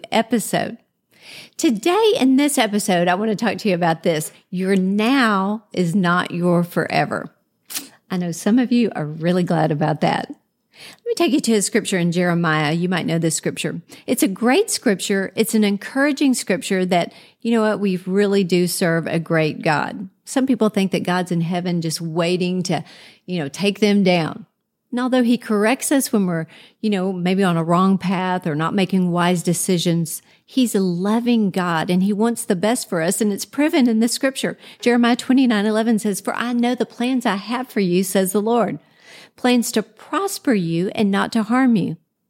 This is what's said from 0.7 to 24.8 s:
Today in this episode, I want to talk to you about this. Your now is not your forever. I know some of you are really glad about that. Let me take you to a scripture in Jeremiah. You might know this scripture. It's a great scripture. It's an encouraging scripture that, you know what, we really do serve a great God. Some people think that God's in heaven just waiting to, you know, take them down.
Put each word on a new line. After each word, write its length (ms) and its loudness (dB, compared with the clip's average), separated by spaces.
Today 640 2
in 180 4
this 200 2
episode, 500 0
I 60 4
want 160 0
to 60 0
talk 240 -2
to 100 -2
you 60 2
about 260 0
this. 300 -2
Your 260 0
now 960 2
is 220 0
not 380 0
your 320 2
forever. 680 -2
I 60 -2
know 140 -4
some 280 2
of 120 2
you 240 4
are 120 -4
really 340 0
glad 300 2
about 300 0
that. 280 0
Let 800 -20
me 80 -2
take 160 2
you 80 2
to 140 0
a 100 2
scripture 340 0
in 140 0
Jeremiah. 600 0
You 160 -2
might 200 -2
know 100 0
this 180 0
scripture. 460 -6
It's 160 -2
a 60 2
great 420 0
scripture. 680 -2
It's 200 0
an 80 4
encouraging 720 0
scripture 500 -2
that, 260 0
you 80 -4
know 120 2
what, 180 0
we 260 0
really 380 2
do 240 2
serve 400 0
a 100 -2
great 460 0
God. 460 -2
Some 200 -2
people 240 2
think 220 0
that 100 -2
God's 300 -2
in 100 0
heaven 400 -2
just 200 -4
waiting 600 -2
to, 200 -2
you 140 -6
know, 80 -4
take 320 -4
them 240 4
down. 420 0